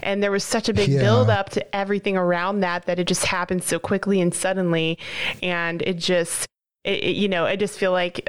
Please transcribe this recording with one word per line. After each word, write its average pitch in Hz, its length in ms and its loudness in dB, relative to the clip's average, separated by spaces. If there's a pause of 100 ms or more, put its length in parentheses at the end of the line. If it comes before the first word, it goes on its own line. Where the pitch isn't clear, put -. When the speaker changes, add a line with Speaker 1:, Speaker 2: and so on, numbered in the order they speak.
Speaker 1:
And 202 200 -2
there 202 80 2
was 196 140 0
such 226 260 0
a - 20 0
big 196 160 2
Speaker 2:
Yeah. 139 120 4
Speaker 1:
build 110 280 6
up 196 220 2
to - 260 -4
everything 196 400 0
around 180 440 0
that, 180 260 -2
that 175 120 0
it 175 80 0
just 180 200 0
happened 180 380 -2
so 170 140 -2
quickly 196 440 0
and 175 120 2
suddenly. 170 640 0 (440)
And 170 400 -2
it 185 160 -2
just, 175 500 -2 (360)
it, 196 200 -2
it, 185 120 -2
you 202 120 0
know, 170 160 0
I 196 120 0
just 202 220 -4
feel 185 140 2
like 180 360 -2